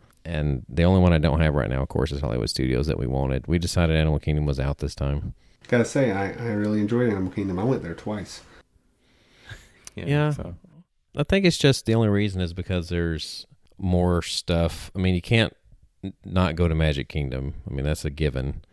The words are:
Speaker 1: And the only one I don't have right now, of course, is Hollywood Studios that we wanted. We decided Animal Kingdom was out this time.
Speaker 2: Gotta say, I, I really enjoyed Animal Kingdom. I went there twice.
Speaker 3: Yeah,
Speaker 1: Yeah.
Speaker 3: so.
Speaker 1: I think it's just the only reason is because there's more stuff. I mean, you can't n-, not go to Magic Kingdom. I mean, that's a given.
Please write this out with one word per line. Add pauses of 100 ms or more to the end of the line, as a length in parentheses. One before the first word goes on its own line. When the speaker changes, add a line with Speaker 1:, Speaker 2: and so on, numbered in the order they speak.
(240)
Speaker 1:
And
the
only
one
I
don't
have
right
now,
of
course,
is
Hollywood
Studios
that
we
wanted.
We
decided
Animal
Kingdom
was
out
this
time. (320)
Speaker 2:
Gotta
say,
I,
I
really
enjoyed
Animal
Kingdom.
I
went
there
twice. (1500)
Speaker 3:
Yeah,
Speaker 1:
Yeah.
Speaker 3:
so. (600)
Speaker 1:
I
think
it's
just
the
only
reason
is
because
there's (320)
more
stuff.
I
mean,
you
can't (480)
n-, (120)
not
go
to
Magic
Kingdom. (160)
I
mean,
that's
a
given. (120)